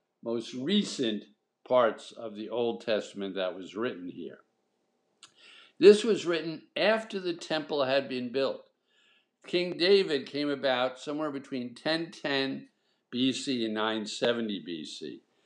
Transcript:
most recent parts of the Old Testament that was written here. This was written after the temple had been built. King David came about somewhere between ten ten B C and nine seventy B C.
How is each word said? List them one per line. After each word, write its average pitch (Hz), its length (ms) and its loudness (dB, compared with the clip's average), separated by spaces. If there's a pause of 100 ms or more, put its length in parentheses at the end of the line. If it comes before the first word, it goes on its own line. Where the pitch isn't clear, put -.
(240)
most 117 320 -4
recent 131 680 0 (440)
parts 120 420 4
of 113 240 -12
the 110 140 -10
Old 117 320 -2
Testament 98 540 -2
that 92 180 -2
was 87 220 -12
written 87 340 -6
here. 82 300 -12 (1400)
This 208 240 10
was 175 220 2
written 165 380 -2 (120)
after 208 440 2
the 175 160 -4
temple 151 480 -2
had 131 260 0
been 123 220 -6
built. 127 300 -2 (840)
King 175 320 -2
David 165 480 4
came 147 240 -2
about 127 480 0
somewhere 151 320 -4
between 131 460 -8
ten 165 360 -2
ten 139 580 -2 (420)
B 127 220 2
C 123 320 -2
and 110 80 -2
nine 110 320 0
seventy 113 600 0
B 82 200 -8
C. - 360 -12 (240)